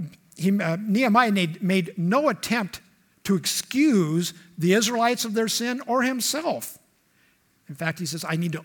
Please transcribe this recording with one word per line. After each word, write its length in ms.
he, 240
uh, 180
Nehemiah 520
made, 300
made 360
no 320
attempt 520
to 120
excuse 1000
the 160
Israelites 520
of 80
their 140
sin 400
or 160
himself. 760
In 60
fact, 240
he 80
says, 180
"I 120
need 160
to 140